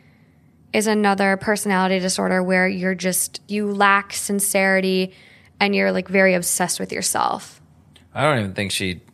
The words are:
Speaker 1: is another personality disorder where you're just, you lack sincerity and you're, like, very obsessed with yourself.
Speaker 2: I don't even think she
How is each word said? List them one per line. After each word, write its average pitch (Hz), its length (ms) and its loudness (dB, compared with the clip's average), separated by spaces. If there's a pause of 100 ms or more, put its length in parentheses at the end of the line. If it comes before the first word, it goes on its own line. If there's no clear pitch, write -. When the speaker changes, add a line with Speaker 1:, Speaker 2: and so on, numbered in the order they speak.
(720)
Speaker 1:
is 214 160 0
another 202 500 2
personality 190 640 0
disorder 185 440 0
where 185 240 2
you're 190 280 -2
just, 180 520 -4
you 208 260 -4
lack 196 400 2
sincerity 190 960 0 (480)
and 202 160 2
you're, 196 160 2
like, 185 160 -4
very 190 280 4
obsessed 175 440 -2
with 185 140 -8
yourself. - 640 -4 (540)
Speaker 2:
I 120 100 -6
don't 143 160 2
even 98 140 -4
think 98 180 -4
she 92 300 -4 (120)